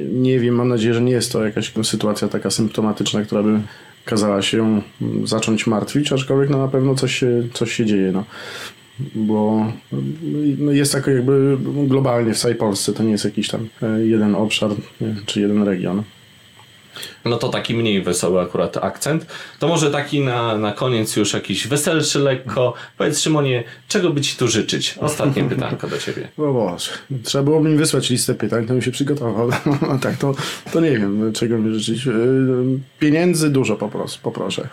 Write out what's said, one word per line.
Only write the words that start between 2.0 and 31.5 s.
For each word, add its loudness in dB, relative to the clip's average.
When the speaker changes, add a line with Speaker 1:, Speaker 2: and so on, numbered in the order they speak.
Speaker 1:
taka -2
symptomatyczna, 0
która 0
by 2
kazała 0
się, 2
ym, -2
zacząć 0
martwić, 0
aczkolwiek, 2
no, 2
na 2
pewno 2
coś -2
się, 2
coś -2
się 0
dzieje, 4
no. 0
Bo, 2
ym, -4
no, 2
jest 4
tak -2
jakby 4
globalnie 2
w -4
całej 2
Polsce, 0
to -2
nie 2
jest 0
jakiś -2
tam, -6
e, 0
jeden 4
obszar, 0
nie, -4
czy -2
jeden 2
region. 0
Speaker 2:
No 0
to -2
taki -2
mniej 2
wesoły 0
akurat -2
akcent. -2
To 0
może 2
taki -2
na, 0
na -2
koniec -2
już 2
jakiś -4
weselszy 0
lekko. 0
Powiedz, 0
Szymonie, 2
czego 2
by 0
ci -2
tu 2
życzyć? -2
Ostatnie 0
Speaker 1:
<laughs> -2
Speaker 2:
pytanko -4
do -4
ciebie. -8
Speaker 1:
O 0
Boże, -2
trzeba 0
było 4
mi 4
wysłać 2
listę 0
pytań, -2
to -2
bym 2
się -2
przygotował. 0
<laughs> 0
A 2
tak -2
to, 0
to 2
nie 4
wiem, 0
czego 0